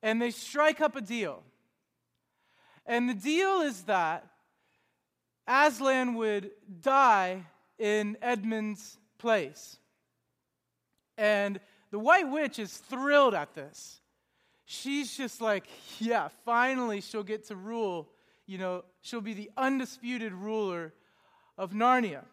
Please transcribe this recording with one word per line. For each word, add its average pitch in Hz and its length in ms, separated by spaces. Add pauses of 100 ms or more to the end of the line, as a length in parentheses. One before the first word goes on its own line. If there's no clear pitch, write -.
And 220 180
they 240 100
strike 302 520
up 302 120
a 277 60
deal. 190 420 (1400)
And 240 240
the 254 60
deal 330 480
is 220 220
that 170 420 (1200)
Aslan 262 680
would 208 340 (320)
die 202 640 (320)
in 214 420
Edmund's 220 760 (200)
place. 214 600 (1400)
And 202 420 (320)
the 202 80
White 311 300
Witch 285 300
is 208 180
thrilled 269 580
at 147 200
this. - 460 (640)
She's 277 520
just 254 240
like, 214 260 (320)
"Yeah, 220 300 (160)
finally 240 560
she'll 214 220
get 214 260
to 180 80
rule. 190 540 (360)
You 190 120
know, 180 260 (160)
she'll 233 200
be 214 140
the 208 220
undisputed 254 760
ruler 185 600 (640)
of 185 160
Narnia." 220 600